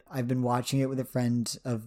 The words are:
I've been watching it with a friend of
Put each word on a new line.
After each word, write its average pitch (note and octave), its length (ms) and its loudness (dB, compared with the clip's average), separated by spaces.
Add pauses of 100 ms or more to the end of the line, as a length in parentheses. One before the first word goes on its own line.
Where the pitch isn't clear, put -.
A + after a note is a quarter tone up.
(120)
I've B2+ 160 -2
been B2+ 160 2
watching B2 360 2
it C3 100 2
with C3 100 -4
a B2 60 -2
friend A#2+ 500 0 (100)
of A#2 220 -2